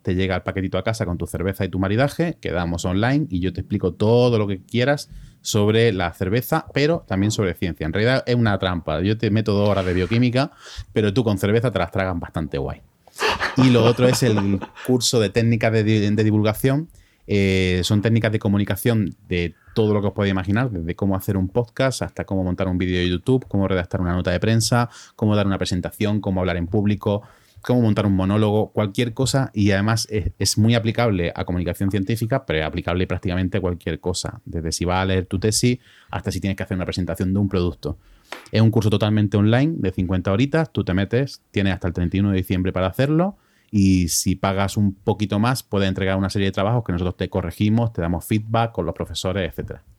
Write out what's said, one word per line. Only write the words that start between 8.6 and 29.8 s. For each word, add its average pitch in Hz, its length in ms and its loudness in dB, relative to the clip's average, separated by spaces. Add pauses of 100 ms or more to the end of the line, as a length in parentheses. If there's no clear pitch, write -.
Yo 107 160 0
te 110 140 0
meto 107 220 2
dos 101 160 4
horas 95 160 2
de 90 80 0
bioquímica, 120 580 0 (400)
pero 104 220 2
tú 127 100 2
con 104 140 2
cerveza 113 340 2
te 98 80 -2
las 85 100 -2
tragas 92 300 -2
bastante 80 380 -6
guay. 67 240 -6 (720)
Y 131 140 4
lo 117 160 6
otro 123 240 4
es 123 140 0
el 101 360 2 (260)
curso 127 360 2
de 101 80 2
técnicas 117 420 2
de 110 140 2
di-, 107 140 4 (140)
de 107 120 2
divulgación. 107 640 2 (380)
Eh, 95 580 2
son 104 160 2
técnicas 113 320 2
de 107 60 0
comunicación 101 760 0 (140)
de 87 260 -2 (180)
todo 107 200 4
lo 104 80 2
que 101 60 0
os 95 60 -4
podéis 98 180 0
imaginar, 98 380 0
desde 85 260 -6
cómo 98 200 0
hacer 95 220 -2
un 92 100 0
podcast 120 540 -2
hasta 85 240 -8
cómo 95 180 -2
montar 92 240 -2
un 90 100 -2
vídeo 92 220 0
de 90 100 0
YouTube, 127 380 0
cómo 98 220 0
redactar 90 320 -2
una 87 120 0
nota 90 180 0
de 90 100 0
prensa, 117 480 2 (260)
cómo 107 220 2
dar 101 100 2
una 95 100 0
presentación, 92 600 -2
cómo 95 220 -2
hablar 90 160 0
en 85 100 -4
público, 104 540 0 (400)
cómo 123 200 2
montar 107 240 2
un 101 100 2
monólogo, 104 560 2
cualquier 107 420 -2
cosa. 135 400 0
Y 101 180 4
además 107 380 0